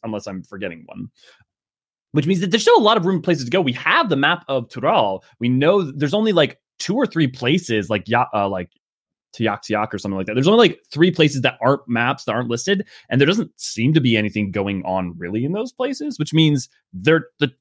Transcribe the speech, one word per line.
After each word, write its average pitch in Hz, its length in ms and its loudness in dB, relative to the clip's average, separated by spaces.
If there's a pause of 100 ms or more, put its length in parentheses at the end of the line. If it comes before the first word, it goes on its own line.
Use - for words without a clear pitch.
unless 107 240 -8
I'm 95 160 -10
forgetting 92 440 -12
one. 98 220 -14 (1000)
Which 139 160 0
means 180 140 2
that 185 100 -4
there's 226 120 2
still 466 140 6
a 285 60 4
lot 220 140 6
of 175 80 0
room, 190 160 0
places 151 240 0
to 120 40 -8
go. 180 120 2
We 135 120 -2
have 220 360 0
the 156 80 0
map 156 320 0
of 131 180 -4
Tural. 120 540 0 (180)
We 120 100 0
know 151 340 2
th-, 143 140 -8
there's 143 160 -2
only, 214 200 0
like, 151 260 2 (200)
two 185 160 -4
or 262 100 0
three 160 220 0
places, 123 600 -2
like, 104 200 -2
Ya-, 120 240 2
uh, 101 160 0
like, 92 220 -8 (640)
Tiak 107 260 -4
Tiak 107 320 -4
or 101 60 -8
something 98 180 -6
like 95 80 -6
that. 107 80 -8
There's 135 140 0
only, 220 220 6
like, - 100 -6 (100)
three 170 220 4
places 151 300 2
that 123 200 -2
aren't 139 260 0
maps, 120 360 -2
that 117 100 -4
aren't 117 160 -4
listed, 185 380 -2 (220)
and 131 120 2
there 143 60 6
doesn't 202 320 0
seem 123 340 -2
to 156 80 4
be 117 160 2
anything 104 340 -2
going 98 320 -4
on 90 340 -4
really 98 280 -6
in 151 60 -4
those 220 200 -6
places, 269 460 -6
which 247 160 -6
means 151 360 2 (220)
they're, 135 360 2 (100)
the, 139 240 -2